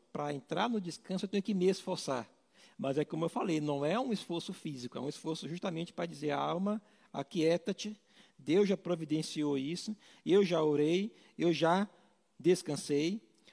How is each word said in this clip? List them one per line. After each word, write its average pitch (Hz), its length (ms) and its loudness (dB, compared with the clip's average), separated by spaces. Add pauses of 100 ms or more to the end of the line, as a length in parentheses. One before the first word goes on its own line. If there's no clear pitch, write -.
(120)
Pra 147 220 -4
entrar 170 340 -2
no 226 120 0
descanso 180 440 -6
eu 196 40 -4
tenho 202 140 0
que 214 120 -2
me 180 120 2
esforçar. 160 600 -2 (480)
Mas 135 220 -2
é 147 60 2
como 160 200 -4
eu 165 40 2
falei, 165 320 -2
não 143 240 -2
é 185 160 2
um 262 120 -2
esforço 175 400 -6
físico, 127 460 -10
é - 20 -6
um 131 80 -4
esforço 156 400 -6
justamente 175 440 -6
pra 175 120 -6
dizer, 151 280 -4
"Alma, 170 500 -2 (300)
aquieta-te, 175 840 -2 (400)
Deus 170 320 4
já 190 80 2
providenciou 156 800 -2
isso, 160 400 -6 (300)
eu 196 180 6
já 170 180 2
orei, 156 520 2 (240)
eu 170 140 4
já 165 360 4 (500)
descansei." 156 840 0 (300)